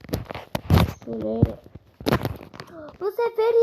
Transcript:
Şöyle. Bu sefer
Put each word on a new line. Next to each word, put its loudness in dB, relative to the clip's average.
Şöyle. -4
Bu -4
sefer 0